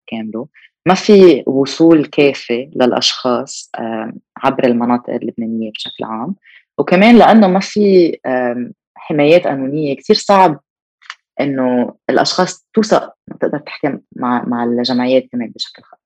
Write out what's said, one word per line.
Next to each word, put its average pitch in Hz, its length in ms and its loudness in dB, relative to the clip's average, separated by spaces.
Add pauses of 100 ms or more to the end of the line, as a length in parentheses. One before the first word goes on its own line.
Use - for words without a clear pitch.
كامله. 113 400 -12 (380)
ما 180 80 2
في 185 540 6
وصول 139 580 2
كافي 135 720 -2
للأشخاص، 123 1040 -2
آم، 113 400 -8 (180)
عبر 135 260 -2
المناطق 120 460 -2
اللبنانية 113 600 -8
بشكل - 320 -14
عام، 113 320 -8 (420)
وكمان 220 400 4
لأنه 196 300 6
ما 185 120 0
في، 190 680 2
آم، 123 480 -4 (220)
حمايات 156 520 2
قانونية، 139 480 -4
كتير - 200 0
صعب 185 440 2 (840)
إنه 127 540 -2 (140)
الأشخاص - 640 -2
توثق، - 400 -2 (140)
ما - 100 -18
تقدر - 220 -6
تحكي - 380 -8 (180)
مع، 123 320 -4
مع 120 160 -4
الجمعيات 123 680 0
كمان 117 240 -8
بشكل - 280 -16
خ-، - 120 -20 (100)